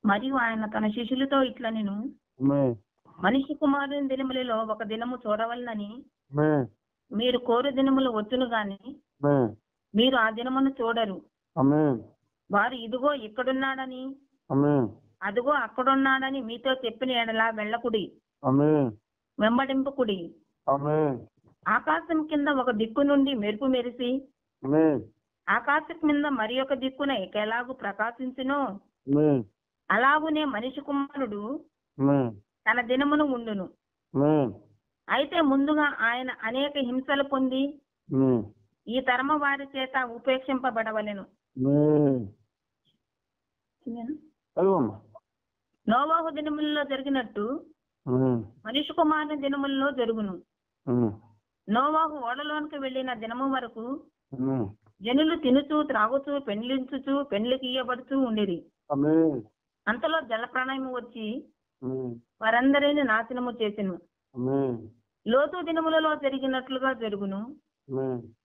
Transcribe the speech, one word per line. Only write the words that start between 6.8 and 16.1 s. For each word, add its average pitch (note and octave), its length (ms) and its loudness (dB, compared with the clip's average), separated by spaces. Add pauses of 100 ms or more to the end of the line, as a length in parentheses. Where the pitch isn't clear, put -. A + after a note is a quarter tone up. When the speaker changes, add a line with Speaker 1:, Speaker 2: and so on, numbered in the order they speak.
Speaker 1:
మీరు B3 220 2
కోరు B3 320 2
దినములు C4+ 400 2
వచ్చును A3+ 360 -2
గాని G#3 320 -2 (460)
Speaker 2:
ఆమేన్. C3+ 320 2 (400)
Speaker 1:
మీరు B3+ 200 4
ఆ A3 140 4
దినమును C4 400 0
చూడరు. A3+ 520 -2 (360)
Speaker 2:
ఆమేన్. C#3+ 420 4 (520)
Speaker 1:
వారు G#3+ 220 2
ఇదిగో B3+ 400 -2
ఇక్కడున్నాడని, C4 1040 -4 (340)
Speaker 2:
ఆమేన్. C#3+ 380 2 (340)
Speaker 1:
అదిగో A3 280 0
అక్కడున్నాడని C4+ 880 2